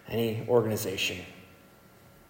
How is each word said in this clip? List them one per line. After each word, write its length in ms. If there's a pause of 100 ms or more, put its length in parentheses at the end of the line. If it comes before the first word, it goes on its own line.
any 400
organization. 720 (1120)